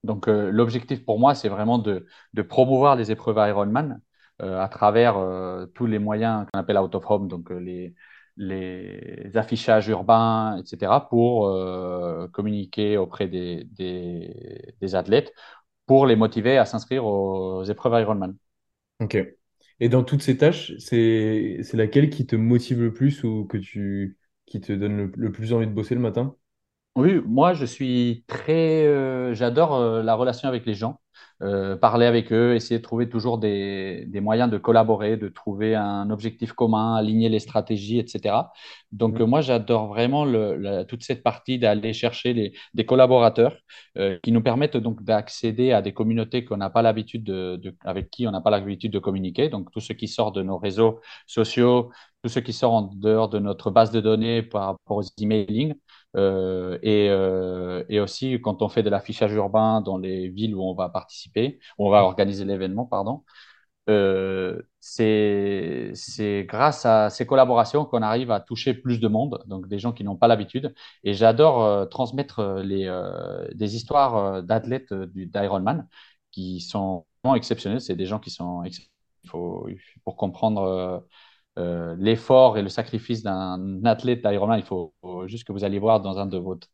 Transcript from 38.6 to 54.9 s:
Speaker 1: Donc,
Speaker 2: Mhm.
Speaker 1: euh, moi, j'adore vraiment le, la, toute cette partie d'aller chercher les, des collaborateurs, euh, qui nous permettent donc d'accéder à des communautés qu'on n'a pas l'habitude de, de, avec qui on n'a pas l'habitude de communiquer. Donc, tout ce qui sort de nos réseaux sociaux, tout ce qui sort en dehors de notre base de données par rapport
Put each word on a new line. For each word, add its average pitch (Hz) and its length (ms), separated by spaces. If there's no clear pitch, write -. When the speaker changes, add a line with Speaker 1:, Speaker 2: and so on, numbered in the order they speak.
Speaker 1:
Donc, 110 240
Speaker 2:
Mhm. 117 80
Speaker 1:
euh, 110 40
moi, 135 140
j'adore 117 460
vraiment 120 380
le, 107 320
la, 98 280
toute 120 200
cette 123 180
partie 123 380
d'aller 107 320
chercher 120 420
les, 107 180
des 110 100
collaborateurs, 127 720
euh, 95 280
qui 113 80
nous 117 100
permettent 131 340
donc 110 280
d'accéder 110 640
à 107 120
des 98 120
communautés 113 500
qu'on 107 120
n'a 98 140
pas 117 120
l'habitude 113 400
de, 92 340
de, 90 180
avec 92 260
qui 120 160
on 104 60
n'a 92 80
pas 104 100
l'habitude 101 420
de 98 60
communiquer. 95 500
Donc, 104 220
tout 110 100
ce - 120
qui 110 160
sort 107 240
de 98 100
nos 92 160
réseaux 110 420
sociaux, 120 640
tout 120 60
ce 123 120
qui 120 120
sort 117 220
en 110 80
dehors 107 460
de 104 100
notre 101 320
base 110 220
de 113 80
données 110 420
par 104 240
rapport 98 320